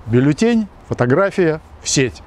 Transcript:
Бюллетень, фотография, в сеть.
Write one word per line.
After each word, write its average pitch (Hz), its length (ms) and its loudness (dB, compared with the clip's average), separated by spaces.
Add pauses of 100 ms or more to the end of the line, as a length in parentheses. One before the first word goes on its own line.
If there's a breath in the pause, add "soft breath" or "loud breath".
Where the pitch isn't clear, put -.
Бюллетень, 151 600 2 (220)
фотография, 156 720 0 (220)
в - 60 -10
сеть. 131 380 -2